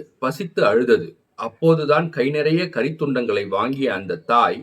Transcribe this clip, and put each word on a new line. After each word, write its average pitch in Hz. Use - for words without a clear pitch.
பசித்து 165
அழுதது. 107
அப்போதுதான் 156
கை 131
நிறைய 156
கறித்துண்டங்களை 127
வாங்கிய 120
அந்த 90
தாய் 113